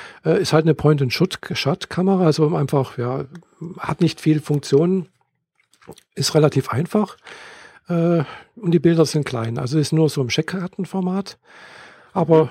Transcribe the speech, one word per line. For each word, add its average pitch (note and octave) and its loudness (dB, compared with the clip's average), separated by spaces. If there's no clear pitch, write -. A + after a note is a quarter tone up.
Äh, E3 2
ist F3+ 0
halt D#3 4
eine D#3+ 4
Point-and-Shoot-Kamera, D3 0
also D#3 2
einfach, C#3+ -2
ja, B2+ -6
hat - -8
nicht E3 0
viel D#3 2
Funktion, D#3 0
ist - -4
relativ D3+ 2
einfach. E3+ -4
Äh, E3+ 0
und E3+ -2
die E3+ 4
Bilder E3 4
sind D3 0
klein, A#2 -4
also C#3 -2
ist D3 0
nur D#3+ 4
so C#3 -2
im A#2+ -4
Scheckkartenformat. F#3 -6
Aber D#3+ 4